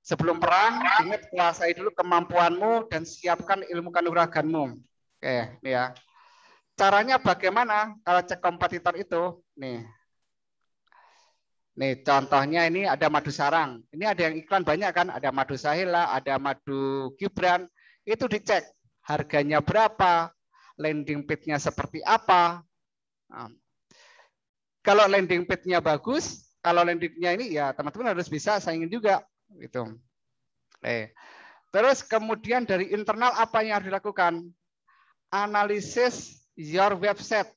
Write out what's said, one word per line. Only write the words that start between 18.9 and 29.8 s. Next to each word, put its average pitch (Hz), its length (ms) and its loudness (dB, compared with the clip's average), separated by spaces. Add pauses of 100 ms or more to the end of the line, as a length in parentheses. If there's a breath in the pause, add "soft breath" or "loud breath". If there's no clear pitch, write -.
harganya 147 560 0
berapa, 185 640 2 (480 soft breath)
landing 151 480 -4
page-nya 151 320 -4
seperti - 480 -6
apa. 175 560 4 (720)
Nah, 117 160 -16 (1400 soft breath)
kalau 208 240 6
landing 180 400 0
page-nya 180 320 0
bagus, 160 800 -4
kalau 170 240 4
landing-nya 170 480 -2
ini 202 240 -4
ya 143 160 -2
teman-teman 202 400 -6
harus 175 160 -4
bisa 190 320 -2
saingin 165 320 -4
juga 214 320 2 (340)
gitu. 120 400 -10 (800)